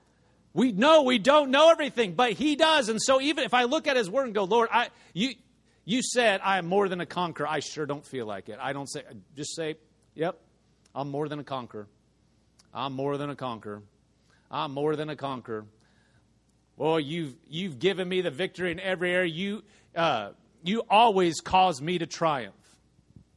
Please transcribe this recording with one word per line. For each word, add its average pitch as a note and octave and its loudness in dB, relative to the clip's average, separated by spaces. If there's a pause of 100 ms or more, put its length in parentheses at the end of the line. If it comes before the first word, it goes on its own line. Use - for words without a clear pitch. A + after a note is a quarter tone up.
(540)
We B3 2
know C#4+ 6
we B3+ 4
don't C#4 4
know D4+ 8
everything, A#3+ 0
but B3 2
he C#4+ 0
does. D4+ 2
And A3 -2
so C4+ 4
even C#4 0
if - -2
I B3 4
look D4 -2
at C4+ 0
his A3 0
word C4 -2
and G#3+ -8
go, G3+ 0
"Lord, A3+ 2
I, A3+ 2 (240)
you, A#3+ -2 (500)
you A#3+ -2
said A#3 2
I F#3+ 2
am E3+ -4
more G3 2
than F3+ -4
a E3 -6
conqueror," D#3+ -4
I D3+ -2
sure D3 -8
don't C#3+ -8
feel C3 -8
like G2+ -10
it. G#2+ -14
I C3 -6
don't C#3 -8
say, C#3 -12 (340)
just C#3+ -10
say, D#3+ -6 (400)
"Yep, E3 -6 (540)
I'm C#3 -6
more D3 -4
than D3 -8
a C3+ -14
conqueror. A2+ -10 (840)
I'm C3+ -6
more C#3 -4
than C#3+ -8
a C3+ -12
conqueror. G#2+ -10 (680)
I'm D3 -6
more D3 -2
than D#3 -6
a D3 -10
conqueror." A#2+ -8 (1080)
"Well, D#3+ 0
you've, D3 -6 (140)
you've D#3 -8
given F3+ 0
me F#3 0
the E3+ -2
victory F3 -6
in E3 -8
every F#3 -2
area. F3+ 0
You, G3 -6 (320)
uh, C3+ 0 (320)
you G#3 -2
always F#3+ 4
cause F#3 2
me E3+ -2
to E3 -4
triumph. C#3 -2 (840)